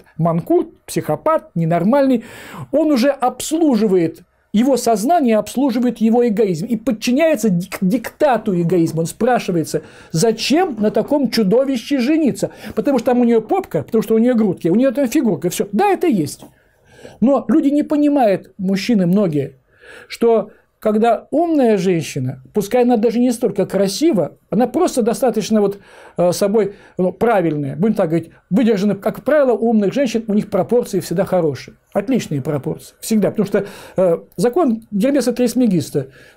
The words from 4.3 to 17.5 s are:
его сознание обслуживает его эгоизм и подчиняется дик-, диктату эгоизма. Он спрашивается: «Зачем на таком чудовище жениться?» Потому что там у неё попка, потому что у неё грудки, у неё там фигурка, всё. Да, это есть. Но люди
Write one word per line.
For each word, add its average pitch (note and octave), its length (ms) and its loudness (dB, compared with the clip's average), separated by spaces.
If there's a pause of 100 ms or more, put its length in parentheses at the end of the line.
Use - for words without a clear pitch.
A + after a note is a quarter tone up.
его B3 240 2
сознание A#3 600 2
обслуживает A#3 600 -2
его A3+ 280 2
эгоизм G3 400 0
и A#3 120 -4
подчиняется C4 720 0
дик-, F3+ 320 -4
диктату A3 760 0
эгоизма. E3 440 0
Он E3+ 40 -2
спрашивается: F#3+ 760 -2 (320)
«Зачем A#3 640 0
на G#3 120 0
таком A3+ 380 0
чудовище B3+ 720 0
жениться?» B3+ 520 0 (220)
Потому C4 260 0
что A#3+ 80 -2
там B3 120 2
у B3 60 4
неё A#3 160 4
попка, C#4 420 -4
потому A3 180 -2
что A3 140 0
у - 20 2
неё A#3+ 160 2
грудки, G#3+ 360 0
у E3+ 60 2
неё C4 180 2
там C#4 160 0
фигурка, G#3+ 400 0
всё. F3+ 240 -4
Да, F#4+ 160 2
это F#4 180 0
есть. E3+ 380 -2 (720)
Но B3+ 300 4
люди C#4+ 180 4